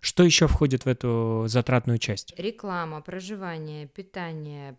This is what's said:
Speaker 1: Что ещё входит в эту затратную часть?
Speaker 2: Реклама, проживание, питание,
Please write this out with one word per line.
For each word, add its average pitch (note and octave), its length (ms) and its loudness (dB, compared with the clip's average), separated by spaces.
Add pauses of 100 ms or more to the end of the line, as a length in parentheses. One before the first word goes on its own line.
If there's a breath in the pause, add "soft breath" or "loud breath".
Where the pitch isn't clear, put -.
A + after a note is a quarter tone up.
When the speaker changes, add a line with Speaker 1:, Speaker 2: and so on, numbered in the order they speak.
Speaker 1:
Что - 240 4
ещё D#3+ 240 6
входит C3 380 2
в - 20 2
эту A2+ 600 0
затратную A#2+ 500 2
часть? - 400 -6
Speaker 2:
Реклама, F3 640 -6
проживание, E3+ 840 -10
питание, D3+ 920 -12